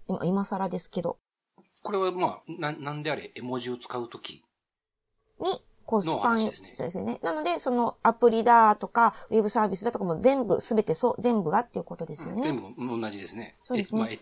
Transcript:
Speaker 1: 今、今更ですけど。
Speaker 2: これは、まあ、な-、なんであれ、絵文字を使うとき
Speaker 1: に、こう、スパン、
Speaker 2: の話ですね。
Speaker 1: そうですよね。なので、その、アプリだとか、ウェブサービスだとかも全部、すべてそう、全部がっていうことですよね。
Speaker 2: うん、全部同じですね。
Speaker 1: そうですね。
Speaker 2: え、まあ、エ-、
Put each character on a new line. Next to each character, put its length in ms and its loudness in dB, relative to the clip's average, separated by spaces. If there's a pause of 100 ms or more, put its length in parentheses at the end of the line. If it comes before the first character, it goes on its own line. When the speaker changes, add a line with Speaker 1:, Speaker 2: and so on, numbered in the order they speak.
Speaker 1:
今、 160 -4
今 200 2
更 240 -4
で 100 -6
す 120 -10
け 120 -4
ど。 160 -4 (640)
Speaker 2:
こ 100 -6
れ 60 0
は、 120 0
ま 160 -2
あ、 220 -4
な-、 240 -6
な 200 -8
ん 120 -6
で 80 -2
あ 20 -2
れ、 220 -10
絵 40 -10
文 200 -4
字 100 -6
を 60 -4
使 200 -8
う 120 -4
と 100 -14
き 260 -12 (960)
Speaker 1:
に、 240 -4 (240)
こ 120 0
う、 40 0
ス 40 -2
パ 60 0
ン、 40 0
Speaker 2:
の 40 -4
話 300 2
で 60 -12
す 80 -14
ね。 100 -20
Speaker 1:
そ 80 -10
う 40 -4
で 40 -6
す 80 -8
よ 60 -6
ね。 180 -6
な 100 -2
の 120 -4
で、 160 0
そ 100 -2
の、 320 0
ア 120 6
プ 160 8
リ 120 0
だ 320 8
と 140 -6
か、 260 4 (160)
ウ 80 4
ェ 40 6
ブ 60 2
サ 140 2
ー 60 2
ビ 80 -2
ス 80 -8
だ 80 0
と 80 -4
か 40 -2
も 140 -2
全 260 4
部、 160 2
す 140 -2
べ 80 4
て 140 0
そ 160 0
う、 100 -6
全 220 2
部 60 0
が 100 4
っ 100 -6
て 80 -6
い 40 -4
う 20 -8
こ 120 -14
と 80 -8
で 120 -12
す 100 -12
よ 80 -8
ね。 160 -2
Speaker 2:
う 20 -2
ん、 240 -8
全 120 -6
部 120 -4
同 100 -4
じ 100 -8
で 80 -8
す 80 -8
ね。 260 -14
Speaker 1:
そ 120 -6
う 20 0
で 80 0
す 100 -8
ね。 60 2
Speaker 2:
え、 20 0
ま 60 -2
あ、 20 -8
エ-、 120 -10